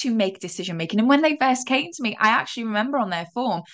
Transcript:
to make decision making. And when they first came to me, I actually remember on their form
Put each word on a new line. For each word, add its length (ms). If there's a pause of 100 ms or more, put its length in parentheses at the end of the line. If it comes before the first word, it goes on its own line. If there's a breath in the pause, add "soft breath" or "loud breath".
to 120
make 260
decision 380
making. 220
And 100
when 140
they 180
first 260
came 240
to 120
me, 180
I 80
actually 360
remember 340
on 100
their 240
form 300 (120)